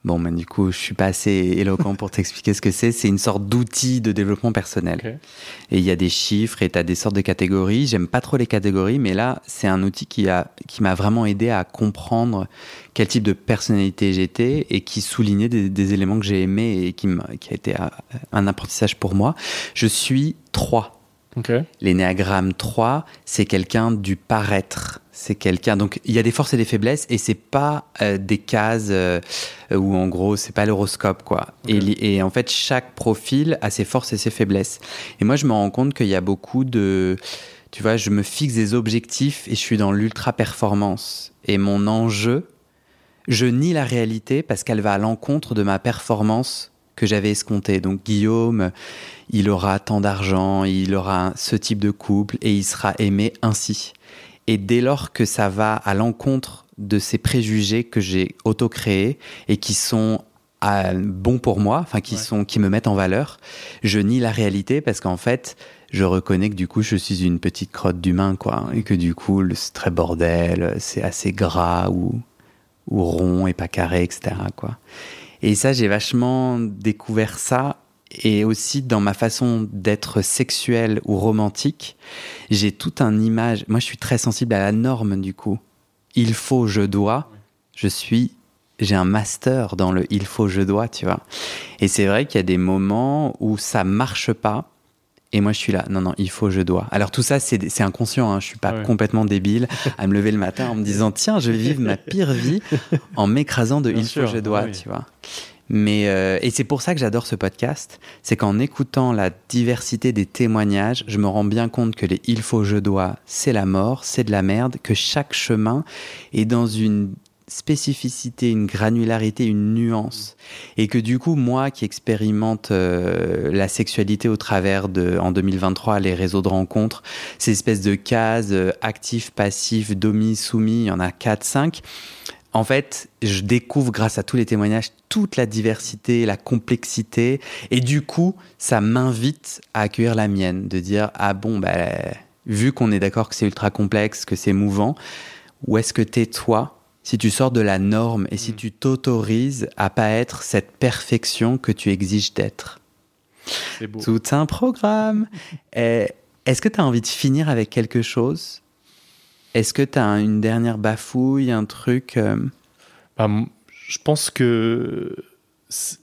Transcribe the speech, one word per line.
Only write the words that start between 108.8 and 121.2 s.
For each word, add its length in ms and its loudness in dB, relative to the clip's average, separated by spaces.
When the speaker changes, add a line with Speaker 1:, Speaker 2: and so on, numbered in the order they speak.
Speaker 1:
la 200 2
diversité 640 0
des 140 0
témoignages, 800 2
je 100 -2
me 100 4
rends 160 2
bien 240 2
compte 280 0
que 100 -2
les 200 0
il 160 0
faut, 220 0
je 140 2
dois, 480 0
c'est 260 -2
la 140 2
mort, 400 0
c'est 180 -2
de 80 -2
la 120 2
merde, 400 0
que 100 -2
chaque 400 -2
chemin 500 0
est 120 2
dans 220 2
une 460 0
spécificité, 1000 -4
une 160 2
granularité, 800 0
une 300 2
nuance. 600 -2
Et 100 2
que 100 0
du 220 0
coup, 160 0